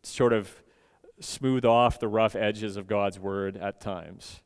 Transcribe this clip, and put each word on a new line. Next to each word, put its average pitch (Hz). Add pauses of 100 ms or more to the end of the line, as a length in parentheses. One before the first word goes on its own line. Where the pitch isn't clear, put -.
sort 123
of 104 (560)
smooth 131
off 120
the 113
rough 110
edges 104
of 95
God's 101
word 98
at 101
times 92